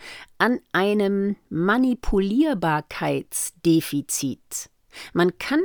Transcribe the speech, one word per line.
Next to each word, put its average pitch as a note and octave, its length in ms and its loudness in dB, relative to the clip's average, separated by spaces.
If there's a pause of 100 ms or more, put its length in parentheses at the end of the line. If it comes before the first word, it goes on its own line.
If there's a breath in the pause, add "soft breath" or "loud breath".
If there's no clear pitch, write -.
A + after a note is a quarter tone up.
(380 loud breath)
an A#3 200 2 (140)
einem G3+ 640 0 (140)
Manipulierbarkeitsdefizit. E3+ 3250 0 (420 loud breath)
Man F3 260 2
kann D4 260 -2